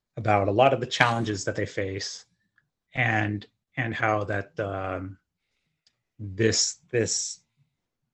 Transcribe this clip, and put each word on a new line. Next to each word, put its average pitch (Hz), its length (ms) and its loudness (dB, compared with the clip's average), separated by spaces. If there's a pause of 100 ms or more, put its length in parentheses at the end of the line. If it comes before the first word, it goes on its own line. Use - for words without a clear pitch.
(160)
about 101 320 4
a 101 40 2
lot 131 200 6
of 113 80 0
the 117 60 -6
challenges 117 580 2
that 107 120 -4
they 104 100 -2
face, 98 600 -8 (680)
and, 107 520 0 (300)
and 113 180 -2
how 107 300 0
that, 101 360 -6
um, 95 580 -6 (1000)
this, 110 600 0 (120)
this, - 500 -2 (720)